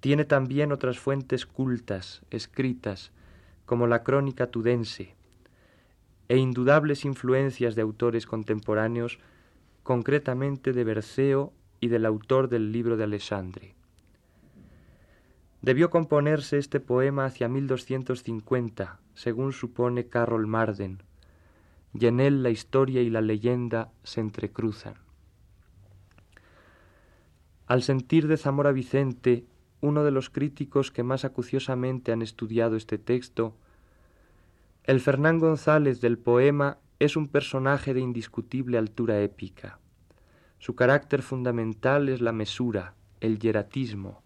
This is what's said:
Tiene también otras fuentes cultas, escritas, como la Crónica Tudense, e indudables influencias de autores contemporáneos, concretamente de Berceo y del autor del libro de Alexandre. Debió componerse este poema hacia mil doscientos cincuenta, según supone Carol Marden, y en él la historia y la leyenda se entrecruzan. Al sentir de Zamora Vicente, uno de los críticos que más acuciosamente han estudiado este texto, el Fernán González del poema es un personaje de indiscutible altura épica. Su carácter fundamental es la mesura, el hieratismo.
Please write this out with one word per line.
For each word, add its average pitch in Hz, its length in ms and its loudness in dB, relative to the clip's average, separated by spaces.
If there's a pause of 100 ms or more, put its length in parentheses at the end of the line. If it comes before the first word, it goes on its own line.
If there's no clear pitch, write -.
Tiene 147 220 2
también 143 480 0
otras 127 280 -4
fuentes 135 480 -4
cultas, 113 800 -6
escritas, 120 840 -6 (540)
como 120 220 0
la 117 160 2
Crónica 135 480 0
Tudense, 113 640 -2 (1120)
e 127 100 4
indudables 135 680 4
influencias 127 680 0
de 113 80 -2
autores 110 460 -2
contemporáneos, 110 920 -2 (640)
concretamente 131 920 -2
de 123 100 0
Berceo 135 680 0 (260)
y 120 80 -2
del 113 180 2
autor 123 440 2
del 110 220 0
libro 117 260 0
de 110 80 -2
Alexandre. 98 680 -8 (1900)
Debió 135 260 4
componerse 147 720 2
este 143 200 -4
poema 135 460 0
hacia 127 220 -4
mil 135 180 -2
doscientos 131 560 -4
cincuenta, 113 760 -6 (160)
según 127 380 -4
supone 123 520 -2
Carol 113 400 0
Marden, 104 560 -2 (960)
y 113 100 0
en 120 140 4
él 139 240 4
la 120 80 2
historia 131 500 0
y 120 80 2
la 113 120 0
leyenda 113 680 -2 (120)
se - 180 -6
entrecruzan. 107 760 -4 (2750)
Al 123 160 2
sentir 139 460 2
de 156 100 4
Zamora 143 340 2
Vicente, 127 760 0 (340)
uno 147 220 2
de 147 60 4
los 135 220 -2
críticos 139 580 -2
que - 140 -4
más 131 220 -2
acuciosamente 127 840 -4
han 113 120 -2
estudiado 113 520 -2
este 110 220 -6
texto, 117 580 -4 (1300)
el 135 160 4
Fernán 147 380 2
González 151 640 2
del 120 160 2
poema 139 600 2 (180)
es 147 180 2
un 156 120 -2
personaje 135 640 0
de 127 60 0
indiscutible 123 800 -4
altura 110 400 0
épica. - 580 -6 (800)
Su - 160 -8
carácter 127 480 2
fundamental 123 880 -2
es 131 100 -2
la 117 120 0
mesura, 110 640 -4 (240)
el 110 180 0
hieratismo. 107 880 -4